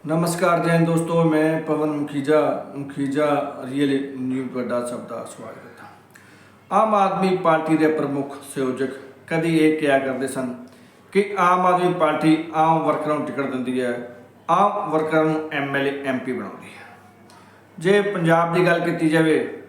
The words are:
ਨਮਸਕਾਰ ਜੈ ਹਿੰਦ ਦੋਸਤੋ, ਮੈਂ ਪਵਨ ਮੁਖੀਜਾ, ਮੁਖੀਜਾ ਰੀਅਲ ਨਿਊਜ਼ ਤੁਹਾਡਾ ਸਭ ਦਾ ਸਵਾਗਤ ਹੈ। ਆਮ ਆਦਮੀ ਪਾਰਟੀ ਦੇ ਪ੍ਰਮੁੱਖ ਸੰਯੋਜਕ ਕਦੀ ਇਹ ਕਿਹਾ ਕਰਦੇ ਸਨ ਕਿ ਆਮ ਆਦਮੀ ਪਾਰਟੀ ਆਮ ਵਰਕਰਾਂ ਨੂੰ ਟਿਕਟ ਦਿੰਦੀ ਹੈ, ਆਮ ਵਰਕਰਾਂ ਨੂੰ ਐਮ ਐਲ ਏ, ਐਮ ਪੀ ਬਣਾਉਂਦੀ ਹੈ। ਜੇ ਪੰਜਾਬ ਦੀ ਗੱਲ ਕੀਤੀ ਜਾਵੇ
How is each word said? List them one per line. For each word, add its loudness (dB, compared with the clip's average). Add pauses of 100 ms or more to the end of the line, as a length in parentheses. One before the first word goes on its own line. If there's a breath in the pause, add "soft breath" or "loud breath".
ਨਮਸਕਾਰ 0
ਜੈ 0
ਹਿੰਦ 4
ਦੋਸਤੋ, 0
ਮੈਂ 2
ਪਵਨ -2
ਮੁਖੀਜਾ, 0 (360)
ਮੁਖੀਜਾ -4 (400)
ਰੀਅਲ -2 (300)
ਨਿਊਜ਼ -4
ਤੁਹਾਡਾ -4
ਸਭ -8
ਦਾ -12
ਸਵਾਗਤ -18
ਹੈ। -20 (840 loud breath)
ਆਮ 4
ਆਦਮੀ 2
ਪਾਰਟੀ 2
ਦੇ 4
ਪ੍ਰਮੁੱਖ -2 (180)
ਸੰਯੋਜਕ -4 (340)
ਕਦੀ 0
ਇਹ 4
ਕਿਹਾ 2
ਕਰਦੇ -4
ਸਨ -6 (580 loud breath)
ਕਿ 2 (160)
ਆਮ 4
ਆਦਮੀ 2
ਪਾਰਟੀ 2 (180)
ਆਮ 4
ਵਰਕਰਾਂ 0
ਨੂੰ -4
ਟਿਕਟ -6
ਦਿੰਦੀ -4
ਹੈ, -6 (340)
ਆਮ 2
ਵਰਕਰਾਂ 2
ਨੂੰ 0 (100)
ਐਮ -4
ਐਲ 0
ਏ, -2 (120)
ਐਮ -2
ਪੀ -6
ਬਣਾਉਂਦੀ -8
ਹੈ। -20 (920 loud breath)
ਜੇ 4
ਪੰਜਾਬ 2
ਦੀ 4
ਗੱਲ 4
ਕੀਤੀ 0
ਜਾਵੇ 4 (320)